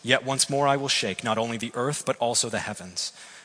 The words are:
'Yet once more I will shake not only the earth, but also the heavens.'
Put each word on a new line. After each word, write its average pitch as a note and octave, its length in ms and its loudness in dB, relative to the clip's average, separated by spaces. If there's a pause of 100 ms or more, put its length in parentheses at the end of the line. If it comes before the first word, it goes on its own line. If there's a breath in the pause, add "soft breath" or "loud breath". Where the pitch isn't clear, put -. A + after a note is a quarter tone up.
'Yet B2 220 4
once C3+ 260 0
more C#3+ 160 2
I C#3 100 6
will C#3 120 -2
shake G2 340 0
not A2 160 2
only A#2 180 -2
the A#2 180 -6
earth, C3+ 300 -2
but - 120 0
also A#2+ 340 0
the G#2+ 80 -2
heavens.' F#2 540 -6 (320 loud breath)